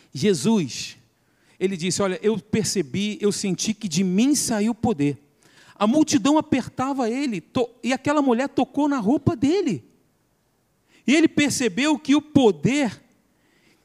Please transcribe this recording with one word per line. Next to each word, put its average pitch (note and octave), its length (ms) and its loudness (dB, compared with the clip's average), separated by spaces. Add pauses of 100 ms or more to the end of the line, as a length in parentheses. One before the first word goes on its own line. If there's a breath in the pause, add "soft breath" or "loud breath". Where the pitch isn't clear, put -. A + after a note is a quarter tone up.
(120)
Jesus, E3 840 -2 (640)
ele F#3+ 160 -2
disse, E3+ 260 -4
"Olha, F#3 180 -2
eu A3 180 0
percebi, G3 840 -4
eu G#3 100 0
senti G3 420 -4
que - 140 -10
de E3+ 160 -2
mim G#3 320 2
saiu A3+ 400 -2
poder." C#3+ 560 -2 (500 soft breath)
A G3+ 60 4
multidão C#4+ 500 2
apertava C4 720 -2
ele, A#3+ 320 -4
to-, - 300 -4 (120)
e A#3 100 -2
aquela C#4+ 280 0
mulher C4 300 0
tocou C#4+ 360 0
na C#4+ 120 0
roupa C4 360 0
dele. C4+ 480 0 (1200 soft breath)
E A#3 80 2
ele D#4+ 120 4
percebeu C4+ 720 0
que C4 160 0
o D4+ 60 4
poder A#3 840 0 (840)